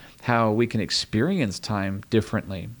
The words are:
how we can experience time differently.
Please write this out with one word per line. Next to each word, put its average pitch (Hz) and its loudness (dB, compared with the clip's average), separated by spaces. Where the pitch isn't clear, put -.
how 117 2
we 117 2
can 113 -2
experience 113 0
time 98 -4
differently. 104 0